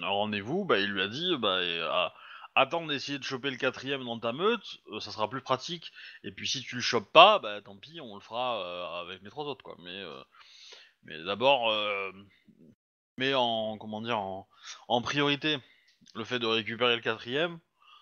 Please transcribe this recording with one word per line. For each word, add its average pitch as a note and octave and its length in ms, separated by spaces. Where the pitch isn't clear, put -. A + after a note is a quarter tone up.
un F2 60
rendez-vous, G#2 560
bah, B2+ 160
il G3+ 100
lui F#3+ 120
a F#3+ 80
dit, E3 300
bah, F#2 220
et, F2 200
euh, D#2+ 260
attends D#3 320
d'essayer C#3+ 320
de C3 60
choper C3+ 260
le B2 60
quatrième C3 480
dans A#2 120
ta A#2 140
meute, G3 460
euh, G#2+ 80
ça G#2+ 100
sera G#2+ 180
plus C3 120
pratique. E3 500
Et G2+ 80
puis G#2 160
si C3+ 140
tu B2 140
le A#2+ 60
chopes A2 300
pas, F#3+ 280
bah, G#2 220
tant G2 140
pis, D#3 240
on A2+ 160
le G2 60
fera, A#2 420
euh, F2 380
avec F2+ 220
les G#2 60
trois D3 140
autres, C#3+ 220
quoi. E2+ 140
Mais, F2 100
euh, E2+ 340
mais D#2+ 180
d'abord, A2+ 480
euh, G2+ 440
mais C3+ 160
en, A2 440
comment G#2+ 240
dire, A2+ 180
en, F#2+ 260
en A#2+ 120
priorité, C#3+ 560
le A2 100
fait B2 120
de A#2 100
récupérer A2+ 500
le A2+ 40
quatrième C3 580